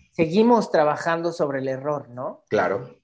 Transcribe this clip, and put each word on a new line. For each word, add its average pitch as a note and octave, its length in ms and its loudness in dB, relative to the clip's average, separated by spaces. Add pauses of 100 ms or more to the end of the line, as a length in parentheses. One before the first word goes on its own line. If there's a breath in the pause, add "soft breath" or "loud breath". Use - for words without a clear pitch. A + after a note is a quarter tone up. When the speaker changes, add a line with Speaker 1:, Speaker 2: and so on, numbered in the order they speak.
(140)
Speaker 1:
seguimos G#3 580 2
trabajando E3 600 0
sobre C#3+ 260 -2
el C3 80 -4
error, C3+ 420 -6
¿no? B2+ 400 -12
Speaker 2:
Claro. G2+ 540 -2